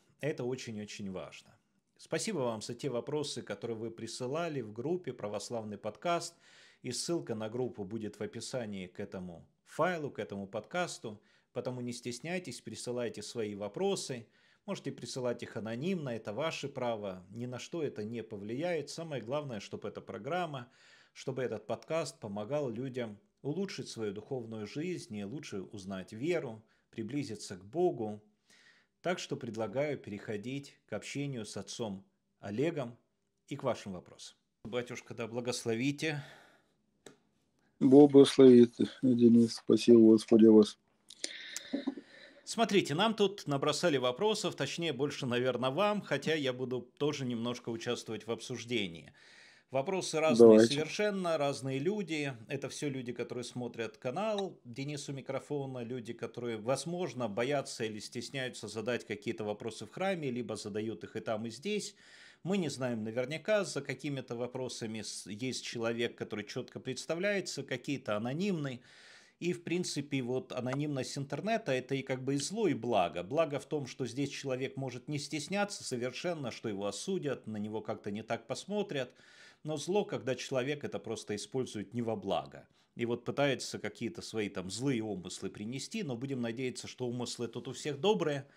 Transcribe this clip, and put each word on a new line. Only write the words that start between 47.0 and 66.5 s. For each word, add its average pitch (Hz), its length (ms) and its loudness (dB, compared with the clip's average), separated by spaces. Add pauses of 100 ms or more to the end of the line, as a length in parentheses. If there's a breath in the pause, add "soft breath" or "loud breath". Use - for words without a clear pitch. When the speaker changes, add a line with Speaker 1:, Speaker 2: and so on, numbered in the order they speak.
Speaker 1:
немножко 120 460 -4
участвовать 113 540 -4
в 110 60 -8
обсуждении. 110 800 -4 (600 soft breath)
Вопросы 156 480 0
разные 117 280 12
Speaker 2:
Давайте. 113 260 12
Speaker 1:
совершенно, 175 600 0
разные 135 440 0
люди. 156 520 -2 (140)
Это 139 220 -4
всё 147 200 -6
люди, 127 240 -6
которые 120 300 -6
смотрят 120 540 -6
канал 196 680 -4
Денису 139 480 -8
микрофона, 135 720 -6
люди, 117 300 -8
которые, 117 460 -6
возможно, 131 720 -2
боятся 123 540 -2
или 107 160 -4
стесняются 123 720 -8
задать 110 360 -2
какие-то 110 380 -4
вопросы 104 440 -6
в - 40 -18
храме, 170 400 -2
либо 117 240 -4
задают 107 480 -6
их - 140 -10
и 110 40 -4
там, 110 260 -4
и 117 40 -6
здесь. 190 460 -6 (480 soft breath)
Мы 196 140 0
не 165 120 0
знаем 120 340 -4
наверняка, 147 600 0
за 143 180 -4
какими-то 139 520 -6
вопросами 117 680 -6
с-, - 280 -10
есть 113 340 -6
человек, 117 540 -2
который 104 260 -6
чётко 120 360 -8